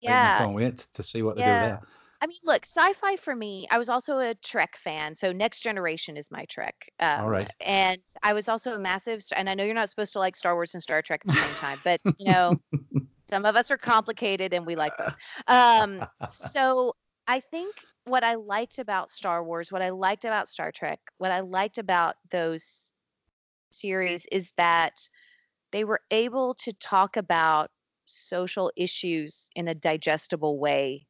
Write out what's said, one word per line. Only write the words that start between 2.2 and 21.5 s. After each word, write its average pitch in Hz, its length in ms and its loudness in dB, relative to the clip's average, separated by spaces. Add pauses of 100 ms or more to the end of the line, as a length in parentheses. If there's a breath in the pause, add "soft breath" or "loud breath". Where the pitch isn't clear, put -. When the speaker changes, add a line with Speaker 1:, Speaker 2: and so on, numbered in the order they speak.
Speaker 1:
I 302 40 -2
mean, 339 180 -8
look, 311 200 2
sci-fi 392 520 2
for 294 200 -6
me, 202 340 -8
I 226 60 4
was 240 140 0
also 254 280 -2
a 233 180 -2
Trek - 420 -4
fan. 151 360 -8
So 190 180 -2
Next 208 280 -2
Generation 170 560 -6
is 147 140 -14
my - 160 -12
Trek. - 280 -8 (240)
Um, 151 220 2
Speaker 2:
All 107 80 0
right. 101 200 0 (120)
Speaker 1:
and 190 400 0 (220)
I 208 100 2
was 208 160 -2
also 226 240 -2
a 214 60 -6
massive, 196 440 -4
st-, - 160 -4
and 190 120 -2
I 190 40 -2
know 196 100 -2
you're 220 100 -2
not 226 160 -2
supposed - 240 -6
to 214 40 -2
like 185 160 0
Star 175 200 0
Wars 170 180 -2
and 170 100 -10
Star 156 200 0
Trek 156 260 -4
at 156 60 4
the - 40 6
same 147 180 0
time, 139 280 -6
but, 175 160 4 (180)
you 196 140 -12
know, 175 260 6 (140)
Speaker 2:
<laughs> - 580 -6
Speaker 1:
some 202 140 -2
of 214 100 4
us 240 160 4
are 277 60 2
complicated 214 760 0
and 175 100 0
we 165 120 -4
like 156 200 -2
them. 160 180 -6 (320 loud breath)
Um, 226 600 6 (100)
Speaker 2:
<laughs> - 120 -10
Speaker 1:
so 262 640 0 (340)
I 254 120 0
think 359 340 -10 (320)
what 247 180 2
I 233 120 2
liked 214 420 -6
about 208 320 -4
Star 170 340 -4
Wars, 165 260 -8
what 185 120 -2
I 185 80 -2
liked 190 340 -2
about 220 240 -2
Star 160 240 -8
Trek, - 260 -6 (200)
what 185 140 -2
I 180 80 0
liked 190 360 -2